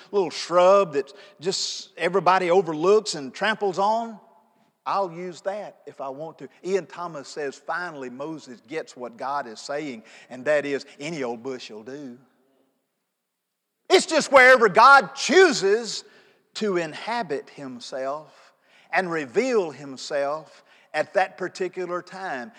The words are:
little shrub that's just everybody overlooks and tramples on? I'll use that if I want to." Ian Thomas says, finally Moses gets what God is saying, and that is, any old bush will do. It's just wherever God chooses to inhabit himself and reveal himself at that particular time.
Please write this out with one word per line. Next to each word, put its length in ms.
little 180
shrub 640
that's 200
just 560
everybody 520
overlooks 680
and 180
tramples 440
on? 400
I'll 260
use 300
that 440
if 140
I 80
want 320
to." 100
Ian 220
Thomas 420
says, 280
finally 540
Moses 580
gets 280
what 220
God 300
is 120
saying, 440
and 160
that 200
is, 200
any 240
old 200
bush 280
will 120
do. 340
It's 160
just 260
wherever 380
God 460
chooses 920
to 220
inhabit 720
himself 1040
and 200
reveal 600
himself 920
at 200
that 240
particular 640
time. 580